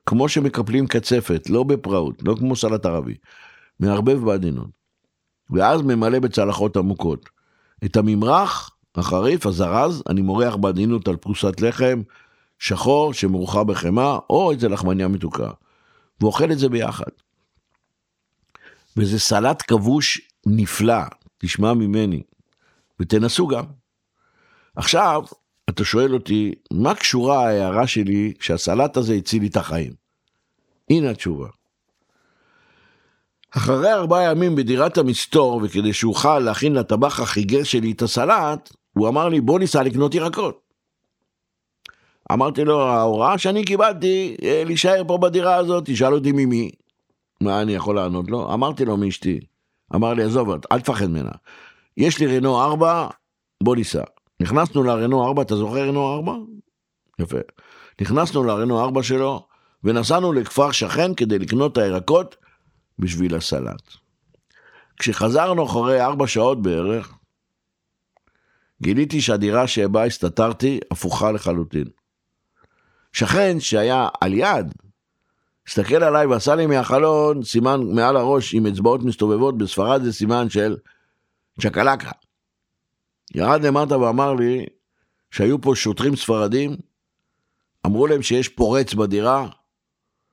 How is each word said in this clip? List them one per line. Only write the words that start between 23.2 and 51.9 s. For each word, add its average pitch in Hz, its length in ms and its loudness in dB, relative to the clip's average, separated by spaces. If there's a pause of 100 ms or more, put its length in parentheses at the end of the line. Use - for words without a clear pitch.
גם. 123 160 -2 (1120)
עכשיו, 165 480 2 (460)
אתה 95 140 -4
שואל 131 300 2
אותי, 107 400 -2 (180)
מה 123 240 0
קשורה 127 520 0
ההערה 101 400 0
שלי 101 520 -2
שהסלט 104 580 -2
הזה 113 160 0
הציל 104 280 -2
לי 101 60 0
את 95 100 -4
החיים? 78 360 -4 (960)
הנה 151 200 2
התשובה. 80 380 -6 (2000)
אחרי 135 420 2
ארבעה 180 300 2
ימים 170 320 2
בדירת 135 420 2
המסתור, 127 680 2
וכדי 101 300 0
שאוכל 127 460 2
להכין 123 340 0
לטבח 131 460 0
החיגר 110 440 0
שלי 113 280 0
את 104 100 -10
הסלט, 151 720 0 (220)
הוא - 140 2
אמר 151 220 0
לי, 160 120 2
"בוא 143 180 2
ניסע 160 240 2
לקנות 135 320 0
ירקות." 165 460 -4 (1700)
אמרתי 143 320 0
לו, 151 180 2
"ההוראה 117 560 2
שאני 196 280 -2
קיבלתי, 190 800 0
אה, 156 220 0
להישאר 180 420 0
פה 175 100 0
בדירה 180 380 2
הזאת." 175 300 0
תשאל 131 280 2
אותי 143 180 2
ממי. 123 400 0 (680)
מה 101 200 0
אני 107 140 -2
יכול 101 200 -2
לענות 90 360 -2
לו? 113 220 -4
אמרתי 135 320 -2
לו, 107 120 0
"מאשתי." 95 420 -2 (560)
אמר 113 180 2
לי, 117 100 0
"עזוב, 110 260 0 (220)
אל 123 80 2
תפחד 123 260 -2
ממנה. 78 260 -4 (640)